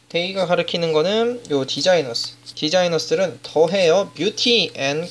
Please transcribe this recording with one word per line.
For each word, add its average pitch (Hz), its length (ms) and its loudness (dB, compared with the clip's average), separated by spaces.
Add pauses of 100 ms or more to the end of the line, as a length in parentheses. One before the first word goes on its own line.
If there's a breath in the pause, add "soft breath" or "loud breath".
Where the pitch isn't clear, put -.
they가 180 380 -2
가리키는 170 440 0
거는 220 580 0
요 139 160 0
디자이너스. 151 680 0 (220)
디자이너스들은 160 840 0
더해요. 175 720 2
beauty 208 640 0
and 147 340 -4